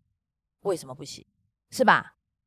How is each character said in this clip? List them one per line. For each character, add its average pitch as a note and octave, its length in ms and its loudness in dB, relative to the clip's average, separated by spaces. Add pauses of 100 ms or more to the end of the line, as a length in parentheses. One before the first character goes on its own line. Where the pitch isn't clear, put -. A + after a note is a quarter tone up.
(600)
为 F#3+ 140 -2
什 C#3 140 -10
么 C3 60 -14
不 C#3+ 100 -16
行？ - 220 -18 (440)
是 - 140 0
吧？ F3+ 320 2 (300)